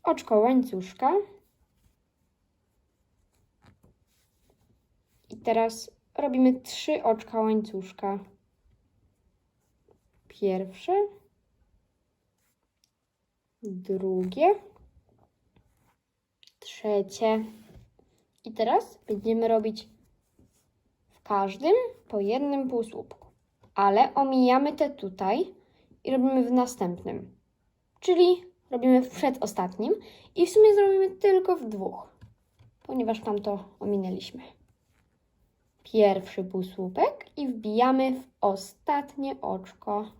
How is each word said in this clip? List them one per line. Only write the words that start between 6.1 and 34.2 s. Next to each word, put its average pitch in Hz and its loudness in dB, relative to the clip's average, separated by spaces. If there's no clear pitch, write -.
robimy 254 2
trzy - -6
oczka 226 -2
łańcuszka. 202 -4
Pierwsze, 196 -2
drugie, 190 -2
trzecie. 220 -2
I 226 -14
teraz 233 0
będziemy 226 -2
robić 220 -2
w - -20
każdym 196 0
po 214 -6
jednym 269 -4
półsłupku, - -10
ale 202 4
omijamy 269 4
te 294 0
tutaj 208 -4
i - -4
robimy 262 2
w 247 -2
następnym, 247 -4
czyli 359 4
robimy 254 4
w 254 -6
przedostatnim 220 -4
i 349 4
w - -10
sumie 427 8
zrobimy 392 4
tylko 381 2
w 302 -12
dwóch, 202 -8
ponieważ 226 -4
tamto 208 -6
ominęliśmy. 196 -6